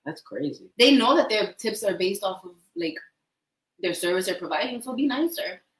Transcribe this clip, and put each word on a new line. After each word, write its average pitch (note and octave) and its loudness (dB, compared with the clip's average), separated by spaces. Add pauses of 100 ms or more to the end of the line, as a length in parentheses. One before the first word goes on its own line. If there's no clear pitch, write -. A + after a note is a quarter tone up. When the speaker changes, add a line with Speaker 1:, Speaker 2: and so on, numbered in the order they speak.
Speaker 1:
That's D#3 -10
crazy. - -8
Speaker 2:
They C4+ 8
know B3 6
that D#4 4
their G#3 0
tips G#3+ -4
are F#3+ 0
based F#3+ -2
off F#3+ -6
of, F3 -18 (240)
like, E3 -4 (840)
their F3+ -2
service F3+ 0
they're F#3 -2
providing, G3+ -4
so B3+ -8
be C#4 0
nicer. B3+ -2 (180)